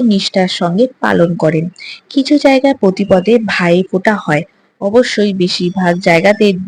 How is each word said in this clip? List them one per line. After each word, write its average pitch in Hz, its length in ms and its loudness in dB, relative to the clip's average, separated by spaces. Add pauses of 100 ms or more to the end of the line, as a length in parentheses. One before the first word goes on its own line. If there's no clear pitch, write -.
নিষ্ঠার 196 560 0
সঙ্গে 185 260 0 (160)
পালন 180 340 2
করেন। 160 300 -2 (440)
কিছু 277 300 0
জায়গায় 269 400 2
প্রতিপদে 196 540 0 (120)
ভাই 175 380 0
ফোঁটা 185 320 -2
হয়, 151 280 -4 (380)
অবশ্যই 208 520 0
বেশিরভাগ 180 640 -2
জায়গাতে 196 460 2 (220)